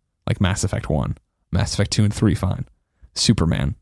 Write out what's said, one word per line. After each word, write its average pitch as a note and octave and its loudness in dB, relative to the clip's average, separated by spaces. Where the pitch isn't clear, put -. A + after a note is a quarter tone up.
Like - -2
Mass G2 0
Effect - -4
one. C#2 -2
Mass F#2+ 0
Effect G#2 0
two A2 2
and G2+ 2
three, G#2 2
fine. - -2
Superman, E2 0